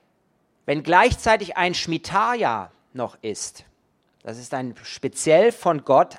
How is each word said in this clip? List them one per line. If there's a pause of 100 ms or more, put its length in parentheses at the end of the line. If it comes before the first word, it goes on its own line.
(640)
wenn
gleichzeitig
ein
Shemitah-Jahr (220)
noch
ist, (560)
das
ist
ein
speziell
von
Gott